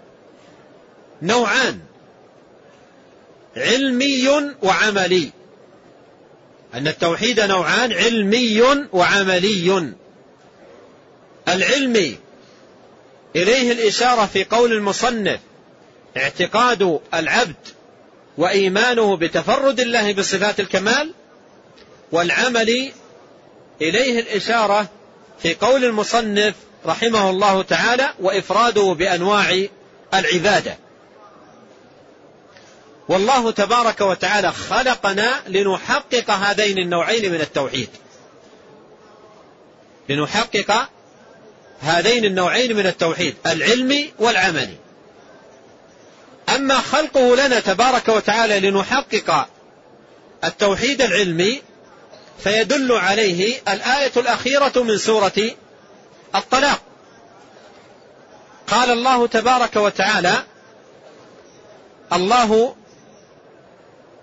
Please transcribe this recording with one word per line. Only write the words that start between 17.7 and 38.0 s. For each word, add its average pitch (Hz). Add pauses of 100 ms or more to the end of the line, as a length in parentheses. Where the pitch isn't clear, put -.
وإيمانه 196
بتفرد 214
الله 233
بصفات 196
الكمال، 226 (1000)
والعمل 226 (920)
إليه 233
الإشارة 214 (540)
في 165
قول 254
المصنف 214 (320)
رحمه 202
الله 190
تعالى: 233 (120)
وإفراده 196
بأنواع 185 (480)
العبادة. 175 (2250)
والله 226
تبارك 214
وتعالى 190
خلقنا 233
لنحقق 202
هذين 202
النوعين 175
من 165
التوحيد، 135 (2250)